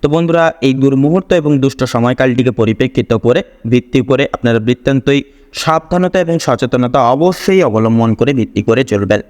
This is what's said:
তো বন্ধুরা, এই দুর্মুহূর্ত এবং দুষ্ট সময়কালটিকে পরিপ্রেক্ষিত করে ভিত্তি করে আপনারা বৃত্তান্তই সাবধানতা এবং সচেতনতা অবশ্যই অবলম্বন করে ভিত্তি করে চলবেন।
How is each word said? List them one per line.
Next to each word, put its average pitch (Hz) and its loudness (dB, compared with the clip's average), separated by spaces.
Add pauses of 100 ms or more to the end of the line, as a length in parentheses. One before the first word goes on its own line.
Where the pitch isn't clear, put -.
তো 147 -2
বন্ধুরা, 170 2 (220)
এই 135 4 (100)
দুর্মুহূর্ত 139 0 (100)
এবং 147 0 (100)
দুষ্ট 135 -2 (140)
সময়কালটিকে 123 0
পরিপ্রেক্ষিত 113 -2 (140)
করে 123 2 (300)
ভিত্তি 127 0
করে 135 0 (100)
আপনারা 117 0
বৃত্তান্তই 135 0 (420)
সাবধানতা 175 -2
এবং 165 -2 (100)
সচেতনতা 123 0 (160)
অবশ্যই 185 0
অবলম্বন 113 2
করে 143 0
ভিত্তি 104 -2
করে 117 2
চলবেন। 101 0